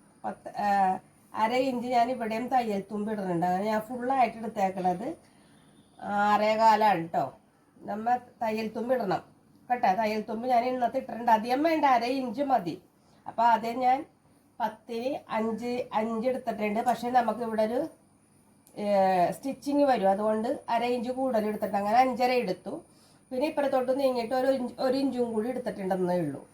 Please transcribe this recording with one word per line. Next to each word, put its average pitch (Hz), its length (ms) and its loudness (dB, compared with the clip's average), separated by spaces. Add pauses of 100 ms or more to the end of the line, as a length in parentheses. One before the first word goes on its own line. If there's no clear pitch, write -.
(240)
പത്ത്, - 240 -10 (160)
ആ, 202 40 2 (760)
അര 226 100 2 (180)
ഇഞ്ച് 247 260 -2
ഞാൻ 233 180 6
ഇവിടെയും 226 300 -4 (100)
തയ്യൽ 214 280 0 (100)
തുമ്പ് 208 220 -4
ഇടുന്നുണ്ട്. 180 340 -2
അങ്ങനെ 185 240 0
ഞാൻ 214 160 0
ഫുള്ളായിട്ട് 247 540 0
എടുത്തേക്കണത് 190 680 -2 (1080)
ആറേകാലാണ് 214 840 4 (120)
ട്ടോ. 156 100 0 (680)
നമ്മ 220 240 -2 (280)
തയ്യൽ 220 340 -2
തുമ്പ് 233 200 -4
ഇടണം 190 260 -2 (460)
കേട്ടോ. 240 200 0 (120)
തയ്യൽ 214 280 -2
തുമ്പ് 226 240 -6
ഞാൻ 233 160 4
ഇന്നത്തെ 254 320 -2
ഇട്ടിട്ടുണ്ട്. 226 380 -2
അധികം 247 300 0
വേണ്ട, 311 160 2 (120)
അര 233 80 0 (160)
ഇഞ്ച് 254 300 -4
മതി. 185 260 0 (520)
അപ്പൊ - 140 -2 (100)
ആദ്യം 226 340 0
ഞാൻ 254 120 4 (600)
പത്തിന് 233 500 -4 (260)
അഞ്ച്, 226 360 -2 (260)
അഞ്ച് 226 320 -2
എടുത്തിട്ടുണ്ട്. 214 580 -2
പക്ഷെ 240 200 -2 (100)
നമുക്ക് 226 300 0
ഇവിടെ 220 200 0
ഒരു, 247 120 -2 (1000)
ഏ, 208 40 -4 (500)
സ്റ്റിച്ചിങ് 285 540 -2
വരും, 190 240 2
അതുകൊണ്ട് 220 340 0 (260)
അര 233 80 0 (140)
ഇഞ്ച് 247 220 -4
കൂടുതൽ 254 320 0
എടുത്തിട്ടുണ്ട്. 208 320 -2
അങ്ങനെ 208 220 2
അഞ്ചര 247 260 0 (140)
എടുത്തു. 185 280 -6 (560)
പിന്നെ 262 220 -2
ഇപ്പുറത്തോട്ട് 262 500 0
നീങ്ങിയിട്ട് 247 400 0
ഒരു 269 180 4
ഇഞ്ച്, 240 160 -6 (120)
ഒരു 262 160 2
ഇഞ്ചും 247 320 0
കൂടി 214 180 -2
എടുത്തിട്ടുണ്ടെന്നേ 190 720 -2
ഉള്ളൂ. 139 180 -6 (120)